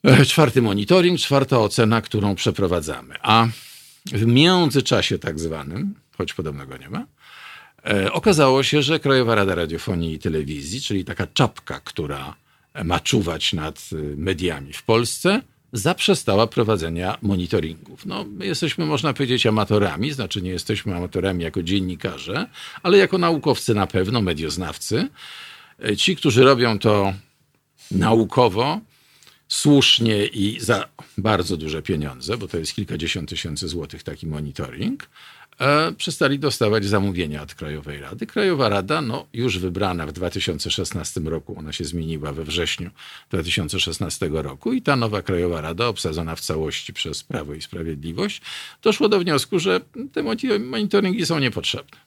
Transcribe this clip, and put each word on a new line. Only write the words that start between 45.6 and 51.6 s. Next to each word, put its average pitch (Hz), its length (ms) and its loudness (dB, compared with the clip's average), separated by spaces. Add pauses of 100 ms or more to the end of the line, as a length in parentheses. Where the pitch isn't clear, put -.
Rada, 85 260 -2
obsadzona 82 480 -4
w - 60 -12
całości 78 520 -6
przez - 300 -8
Prawo 73 300 -8
i 76 80 -12
Sprawiedliwość, 82 800 -6 (400)
doszła 226 280 2
do 208 100 4
wniosku, 170 400 0
że 185 220 2 (320)
te 311 100 -2 (360)
monitoringi 208 680 0
są 156 140 0
niepotrzebne. - 680 -4